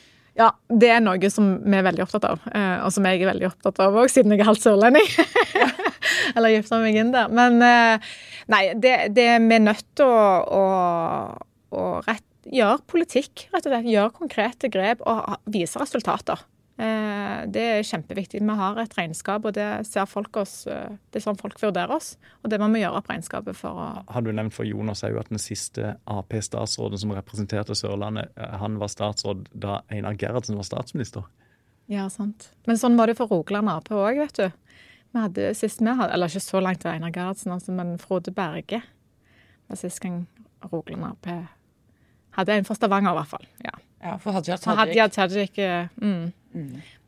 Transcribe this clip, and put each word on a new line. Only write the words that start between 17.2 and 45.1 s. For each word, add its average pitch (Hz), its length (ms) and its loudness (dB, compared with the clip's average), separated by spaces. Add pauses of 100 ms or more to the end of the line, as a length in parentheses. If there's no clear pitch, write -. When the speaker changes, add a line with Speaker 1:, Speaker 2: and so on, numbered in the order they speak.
Speaker 1:
det 214 120 -4 (100)
er 214 100 0
kjempeviktig. 196 560 -8
Vi 214 160 0
har 202 240 -2
et 226 160 -6
regnskap, 196 540 -6
og 202 80 -4
det 208 80 -4 (240)
ser 196 180 -2
folk - 320 -8
oss, 196 220 -6 (100)
eh, - 220 -10 (180)
det - 80 -8
er 208 60 -8
sånn 202 160 -4
folk - 180 -14
vurderer 180 320 -2
oss, 311 220 -6 (320)
og 214 80 -4
det 208 100 0
må 214 80 2
vi 220 140 2
gjøre 180 160 -4
opp - 100 -10
regnskapet - 480 -10
for 170 240 -10
å - 60 -8 (180)
Speaker 2:
Har 123 160 -4
du 110 80 -4
nevnt 107 240 -4
for - 140 -6
Jonas 104 340 -6
også 110 160 -4
at 110 140 -10
den 107 100 -6
siste 107 540 -8 (100)
A 104 160 -6
P-statsråden 110 800 -6
som 107 140 -4
representerte 104 580 -8
Sørlandet, 104 640 -6
eh, - 240 -12
han 107 160 -6
var 101 160 -6
statsråd 104 580 -6
da 101 280 -8 (100)
Einar 104 240 -8
Gerhardsen 110 400 -6
var 101 160 -10
statsminister? - 560 -10 (600)
Speaker 1:
Ja, 196 200 -6
sant. 208 440 -10 (160)
Men 233 100 2
sånn 240 180 4
var 226 140 4
det 226 80 -2
for 247 80 -2
Rogaland 208 420 -2
A 160 140 -4
P 220 140 -8
også, 208 260 0
vet 294 160 -8
du. 196 100 0 (640)
Vi 240 80 -6
hadde, 196 380 -2
sist - 260 -6
vi 226 80 2
hadde, 247 240 -2
eller 175 160 -2
ikke 190 160 -8
så 190 160 -2
langt 185 220 -4
til 170 100 -6
Einar 160 160 -8
Gerhardsen, 185 400 -8
altså, 180 240 -8
men 175 240 -6
Frode 180 320 -6
Berge 185 540 -8 (840)
var - 160 -14
sist 180 180 -10
gang 175 280 -8 (340)
Rogaland 170 480 -10
A - 100 -14
P 175 200 -10 (920)
hadde 190 200 -2
en 202 100 0
fra 220 140 -6
Stavanger, 196 320 2
i 165 80 -2
hvert 151 160 -10
fall. - 120 -16 (180)
Ja. - 100 -12 (220)
Speaker 3:
Ja, - 160 -12 (100)
for 214 80 -6
Hadia 180 240 -4
Speaker 1:
For 202 160 -4
Speaker 3:
Tajik. 208 80 0
Speaker 1:
Hadia 220 300 4
Tajik, 196 500 -2